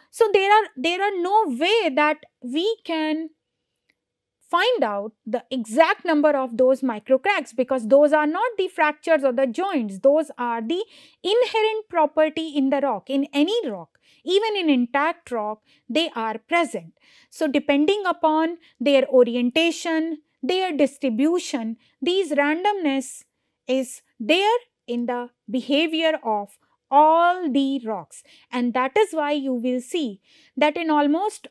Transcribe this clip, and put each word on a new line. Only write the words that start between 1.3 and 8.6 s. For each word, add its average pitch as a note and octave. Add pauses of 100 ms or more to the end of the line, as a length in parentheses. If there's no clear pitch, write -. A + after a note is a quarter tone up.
way E4+
that D4+ (240)
we E4+
can D#4 (1200)
find G#4
out G#3 (140)
the A3+
exact C4
number D4+
of C4
those B3+
micro B3+
cracks, F#4
because B3
those C#4+
are D4+
not G4
the F#4